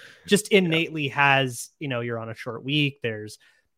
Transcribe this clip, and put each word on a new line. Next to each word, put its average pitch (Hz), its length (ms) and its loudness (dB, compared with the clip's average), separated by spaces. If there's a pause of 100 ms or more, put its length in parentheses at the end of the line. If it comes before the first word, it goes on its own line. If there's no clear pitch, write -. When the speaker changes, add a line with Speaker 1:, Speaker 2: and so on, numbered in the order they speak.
(260)
Speaker 1:
just - 260 2
Speaker 2:
Yeah. 208 60 8
Speaker 1:
innately 160 500 0
has, 135 640 2 (100)
you 156 80 -6
know, 123 120 -4
you're 120 180 -6
on 113 100 -10
a 113 60 -10
short 113 300 -10
week. 143 380 0
There's 107 360 -6 (400)